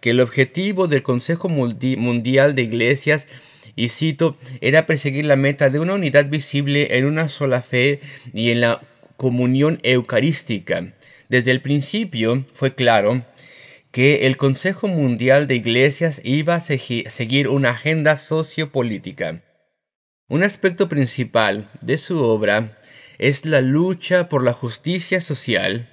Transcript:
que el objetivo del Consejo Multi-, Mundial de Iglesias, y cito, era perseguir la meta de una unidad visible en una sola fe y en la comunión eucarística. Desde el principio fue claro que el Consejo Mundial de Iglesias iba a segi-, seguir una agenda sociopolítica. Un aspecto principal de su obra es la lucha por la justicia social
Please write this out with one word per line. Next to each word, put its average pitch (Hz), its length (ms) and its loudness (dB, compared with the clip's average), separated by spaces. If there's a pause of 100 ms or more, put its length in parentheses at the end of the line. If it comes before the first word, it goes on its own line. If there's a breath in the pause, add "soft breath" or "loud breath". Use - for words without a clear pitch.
que 117 80 0
el 123 100 4
objetivo 180 640 0
del 147 160 2
Consejo 165 460 -4
Multi-, 131 480 -2
Mundial 123 580 2
de 131 60 0
Iglesias, 123 640 0 (500 loud breath)
y 117 120 -2
cito, 156 480 -2 (240 loud breath)
era 151 240 2
perseguir 143 400 -2
la 143 120 4
meta 139 340 2
de 143 80 -2
una 175 160 -2
unidad 147 340 2
visible 143 720 -2
en 131 80 2
una 156 240 -2
sola 127 320 -2
fe 135 380 0 (340 loud breath)
y 117 160 0
en 120 100 2
la 117 220 0 (340)
comunión 131 680 0
eucarística. 117 1080 -2 (380 soft breath)
Desde 127 200 2
el 131 120 2
principio 135 880 -2
fue 135 220 -2
claro 120 500 2 (680 loud breath)
que 135 340 2
el 131 100 2
Consejo 180 520 -2
Mundial 135 580 2
de 131 80 0
Iglesias 135 680 0
iba 151 340 0
a 165 40 -2
segi-, 127 480 -4
seguir 123 400 -2
una 135 220 2
agenda 151 480 0
sociopolítica. 120 1200 -6 (840)
Un 156 140 0
aspecto 190 480 -2
principal 113 800 0 (100)
de 143 160 -2
su 151 260 -4
obra 107 540 0 (420 loud breath)
es 135 260 0
la 156 160 2
lucha 175 680 0
por 135 140 0
la 120 120 2
justicia 175 680 -4
social 117 720 -4